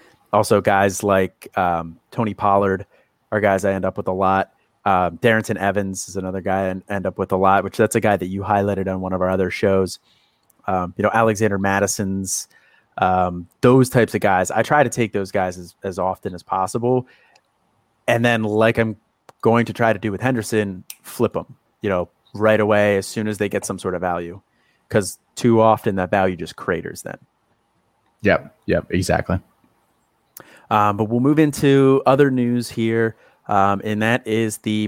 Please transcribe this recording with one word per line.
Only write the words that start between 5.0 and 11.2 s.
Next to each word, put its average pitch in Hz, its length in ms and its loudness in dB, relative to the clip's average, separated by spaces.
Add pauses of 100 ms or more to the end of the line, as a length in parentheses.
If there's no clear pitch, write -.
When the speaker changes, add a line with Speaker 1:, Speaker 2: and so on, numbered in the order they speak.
Speaker 1:
Darrington 110 420 0
Evans 98 500 -2
is 92 80 -14
another 92 240 -6
guy 95 260 -2
I - 20 -2
en-, 92 200 -8
end 98 180 -6
up 92 120 -4
with 98 140 -4
a 95 40 2
lot, 95 280 4
which - 120 -10
that's 113 200 2
a 113 40 2
guy 104 160 2
that 90 120 -6
you 95 140 -6
highlighted 101 440 0
on 95 140 -4
one 92 120 -6
of 90 80 -2
our 92 80 0
other 92 220 0
shows. 95 480 0 (680)
Um, 92 280 -4
you 101 60 -2
know, 101 100 2
Alexander 110 460 2